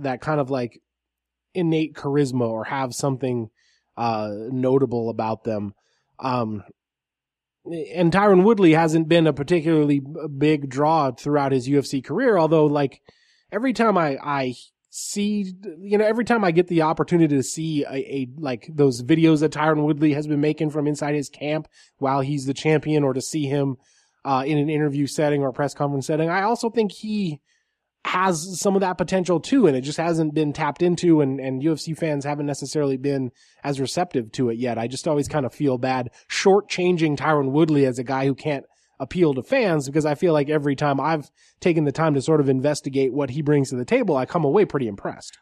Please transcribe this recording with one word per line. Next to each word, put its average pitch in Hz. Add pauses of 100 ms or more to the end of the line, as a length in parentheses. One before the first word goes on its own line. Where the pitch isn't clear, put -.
that 131
kind 151
of, 131
like, 127 (720)
innate 160
charisma 139
or 110
have 135
something, 123 (480)
uh, 110 (200)
notable 127
about 110
them. 104 (460)
Um, 117 (1300)
and 170
Tyron 190
Woodley 196
hasn't 160
been 170
a 151
particularly 147
b-, 139 (260)
big 143
draw 147
throughout 139
his 127
U 143
F 127
C 135
career, 220
although, 156
like, 143 (500)
every 233
time 214
I, 147
I 135 (380)
see, 202 (280)
you 202
know, 214
every 220
time 233
I 180
get 175
the 160
opportunity 160
to 131
see 156
a, 135
a, 135 (100)
like, 139
those 139
videos 160
that 151
Tyron 151
Woodley 151
has 151
been 147
making 151
from 143
inside 147
his 143
camp 151 (300)
while 135
he's 135
the 139
champion, 151
or 131
to 131
see 147
him, 139 (460)
uh, 135
in 151
an 143
interview 147
setting 147
or 135
a 120
press 143
conference 143
setting, 160
I 190
also 226
think 214
he 202 (640)
has 185
some 196
of 196
that 185
potential 180
too, 262
and 135
it 127
just 147
hasn't 160
been 147
tapped 151
into, 170
and, 135
and 131
U 160
F 143
C 160
fans 147
haven't 147
necessarily 139
been 135 (320)
as 139
receptive 131
to 123
it 113
yet. 120
I 113
just 131
always 147
kind 147
of 113
feel 135
bad 127 (180)
shortchanging 180
Tyron 143
Woodley 151
as 123
a 127
guy 135
who 135
can't 143 (340)
appeal 156
to 131
fans, 175
because 147
I 151
feel 170
like 147
every 147
time 139
I've 156 (300)
taken 165
the 143
time 156
to 139
sort 156
of 139
investigate 135
what 139
he 147
brings 143
to 127
the 123
table, 220
I 127
come 156
away 175
pretty 131
impressed. -